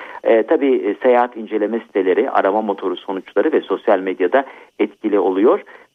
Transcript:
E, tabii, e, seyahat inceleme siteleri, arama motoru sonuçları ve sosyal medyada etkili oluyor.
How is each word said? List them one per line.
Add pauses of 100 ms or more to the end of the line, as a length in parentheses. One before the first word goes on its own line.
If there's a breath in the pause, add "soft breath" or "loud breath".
(240 loud breath)
E,
tabii,
e,
seyahat
inceleme
siteleri,
arama
motoru
sonuçları
ve
sosyal
medyada (340 loud breath)
etkili
oluyor. (360 loud breath)